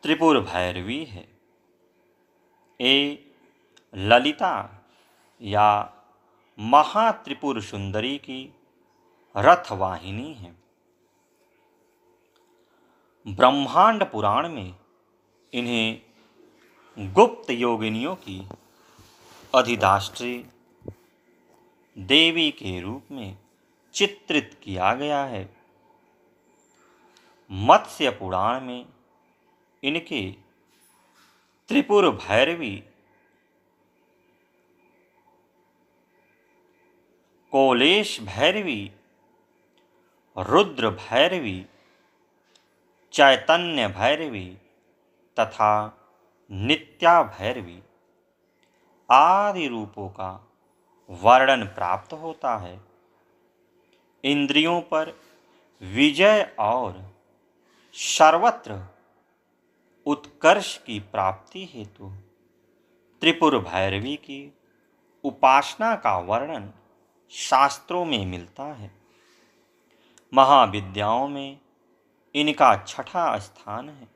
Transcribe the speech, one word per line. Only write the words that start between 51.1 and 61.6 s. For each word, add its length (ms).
वर्णन 580
प्राप्त 460
होता 440
है। 200
इंद्रियों 580
पर 340
विजय 600
और 420
सर्वत्र 880
उत्कर्ष 720
की 240
प्राप्ति 640